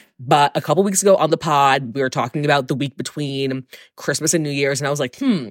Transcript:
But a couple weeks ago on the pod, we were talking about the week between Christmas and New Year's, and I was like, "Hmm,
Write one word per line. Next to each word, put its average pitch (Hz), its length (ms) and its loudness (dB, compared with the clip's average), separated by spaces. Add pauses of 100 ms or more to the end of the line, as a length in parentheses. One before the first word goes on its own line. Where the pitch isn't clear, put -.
(200)
But 143 360 2
a 147 40 0
couple 156 240 2
weeks 196 180 0
ago 190 140 6
on 151 140 2
the 156 80 4
pod, 139 560 2
we 135 80 -2
were 131 80 0
talking 139 340 -4
about 143 240 2
the 143 80 -2
week 135 200 -4
between 135 720 -6 (300)
Christmas 147 380 -2
and 160 100 0
New 147 60 -4
Year's, 139 300 -2
and 147 60 -4
I 139 40 0
was 147 100 -2
like, 131 160 -4
"Hmm, 190 340 -2